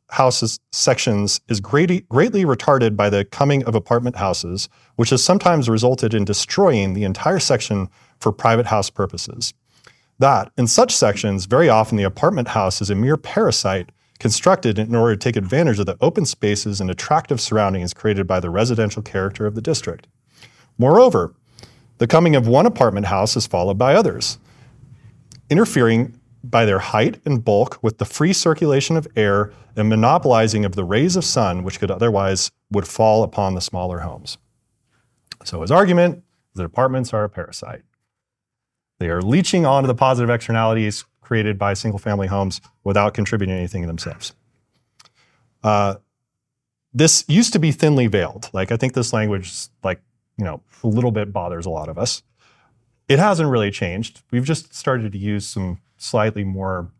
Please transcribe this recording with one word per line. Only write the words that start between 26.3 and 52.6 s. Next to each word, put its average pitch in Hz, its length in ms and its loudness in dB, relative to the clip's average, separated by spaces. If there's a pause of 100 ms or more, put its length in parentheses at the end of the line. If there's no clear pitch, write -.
by 117 220 2
their 98 140 2
height 113 480 0
and 127 180 0
bulk 107 380 2
with 110 160 -2
the 101 80 -4
free 170 260 0
circulation 156 640 0
of 156 180 -2
air 104 380 0 (240)
and 107 120 0
monopolizing 113 760 2
of 92 100 -4
the 98 100 -4
rays 135 320 0
of 175 80 -2
sun 92 380 -2
which 92 160 -8
could 98 120 -4
otherwise 98 600 0 (200)
would 101 160 -2
fall 110 360 2
upon 95 320 -2
the 90 60 -6
smaller 90 400 -8
homes." - 380 -12 (1080)
So 85 180 -8
his 90 80 -6
argument 175 460 4
is - 420 -20
that 90 60 -4
apartments 127 500 -2
are 107 100 -2
a 104 40 -4
parasite. - 540 -14 (1160)
They 85 100 -4
are 87 140 -2
leeching 165 420 2
onto 135 220 4
the 127 80 0
positive 123 360 2
externalities 113 720 -2 (160)
created 107 380 -2
by 101 160 0
single-family 101 520 -4
homes 98 340 -4 (240)
without 101 280 0
contributing 98 420 -4
anything 87 320 -6
themselves. - 480 -12 (1300)
Uh, 101 320 2 (960)
this 156 360 2
used 208 240 2
to 208 60 0
be 156 120 2
thinly 139 380 2
veiled. 95 440 -4
Like, 95 200 -4
I 117 40 0
think 127 180 -2
this 117 180 -2
language 104 360 -2
is, - 220 -14 (140)
like, 92 180 -4 (340)
you 208 80 -6
know, 160 160 -8 (220)
a 120 60 -2
little 120 240 0
bit 104 200 -4
bothers 87 340 -8
a 90 40 -6
lot 80 180 -8
of 80 100 -12
us. 117 240 -6 (880)